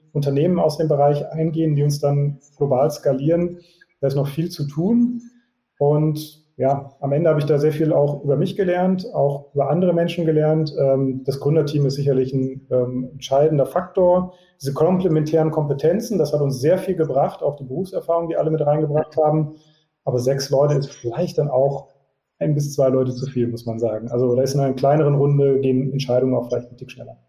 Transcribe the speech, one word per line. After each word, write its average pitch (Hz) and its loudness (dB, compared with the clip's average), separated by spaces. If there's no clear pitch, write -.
Unternehmen 147 0
aus 160 0
dem 160 0
Bereich 147 2
eingehen, 160 -2
die 143 2
uns 147 0
dann 143 0
global 143 2
skalieren. 165 -2
Da 139 0
ist 139 -2
noch 139 0
viel 170 -4
zu 147 -6
tun. 233 0
Und 151 0
ja, 135 -2
am 139 -2
Ende 160 2
habe 151 2
ich 147 -2
da 151 2
sehr 151 2
viel 151 0
auch 147 0
über 139 0
mich 180 -2
gelernt, 185 0
auch 143 -2
über 139 0
andere 180 2
Menschen 170 0
gelernt. 156 2
Ähm, 135 0
das - -4
Gründerteam 147 2
ist 127 0
sicherlich 135 0
ein, 131 -4
ähm, 127 -2
entscheidender 139 2
Faktor. 180 0
Diese 139 -6
komplementären 160 2
Kompetenzen, 151 -2
das 151 0
hat 143 0
uns 123 -2
sehr 160 2
viel 185 -4
gebracht, 156 0
auch 147 -2
die 139 -14
Berufserfahrung, 170 -4
die 160 -4
alle 156 0
mit 156 -2
reingebracht 147 0
haben. 156 2
Aber 127 0
sechs 135 -2
Leute 143 2
ist - -2
vielleicht 131 -6
dann 147 0
auch 139 -2
ein 156 0
bis - -2
zwei 135 2
Leute 127 0
zu - -8
viel, 120 -2
muss 113 -8
man 113 -6
sagen. 113 -4
Also 123 0
da 131 2
ist 135 -2
in 143 0
einer 135 0
kleineren 143 2
Runde, 143 2
gehen 131 0
Entscheidungen 127 0
auch 120 -2
vielleicht 120 -6
einen - -20
Tick - -18
schneller. 117 -20